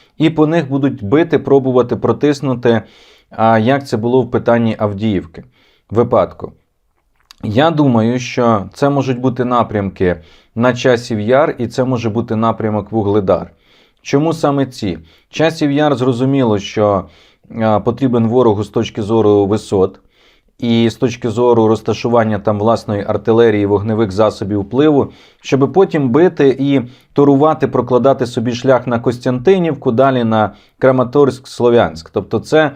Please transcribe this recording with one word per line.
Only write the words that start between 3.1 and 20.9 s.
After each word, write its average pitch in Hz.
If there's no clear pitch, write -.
а, 113
як 131
це 120
було 120
в -
питанні 117
Авдіївки 101
випадку. 113
Я 120
думаю, 127
що 117
це 143
можуть 135
бути 123
напрямки 98
на 123
Часів 120
Яр, 131
і 120
це -
може 120
бути 113
напрямок 110
Вугледар. 98
Чому 156
саме 143
ці? 92
Часів 160
Яр, 143
зрозуміло, 127
що, 101
а, 107
потрібен 120
ворогу 110
з 98
точки 113
зору 104
висот 98
і 117